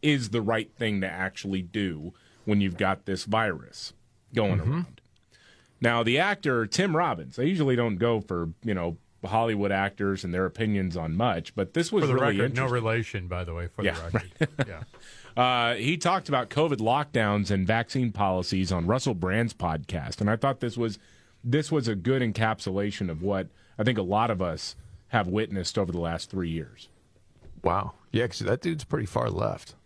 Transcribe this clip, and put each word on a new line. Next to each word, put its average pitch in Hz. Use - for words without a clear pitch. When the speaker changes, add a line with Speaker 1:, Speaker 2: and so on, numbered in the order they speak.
Speaker 1:
is 135
the 117
right 113
thing 104
to 95
actually 95
do 87
when 104
you've 92
got 95
this 95
virus 101
going 107
Speaker 2:
Mm-hmm. 92
Speaker 1:
around. 170
Now, 117
the 120
actor, 151
Tim 170
Robbins, 104
I 120
usually 151
don't 117
go 113
for, 85
you 110
know, 87
Hollywood 104
actors 98
and 87
their 92
opinions 95
on 80
much, 98
but 98
this 165
was 208
Speaker 3:
For 151
the 131
Speaker 1:
really 131
Speaker 3:
record, 113
no 131
Speaker 1:
interesting. 123
Speaker 3:
relation, 110
by 90
the 85
way, 87
for -
Speaker 1:
Yeah, 95
Speaker 3:
the 82
record. -
Speaker 1:
right. 139
<laughs> -
Speaker 3:
Yeah. 123
Speaker 1:
Uh, 120
he 127
talked 175
about 127
covid 147
lockdowns 110
and 95
vaccine 117
policies 95
on 87
Russell 123
Brand's 95
podcast, 80
and 104
I 113
thought 139
this 120
was, 113
this 143
was 143
a 110
good 127
encapsulation 104
of 80
what 95
I 110
think 117
a 104
lot 104
of 95
us 82
have 104
witnessed 98
over 92
the 87
last 82
three 92
years. 80
Speaker 2:
Wow. 90
Yeah, 117
'cause -
that 104
dude's 165
pretty 127
far 117
left. -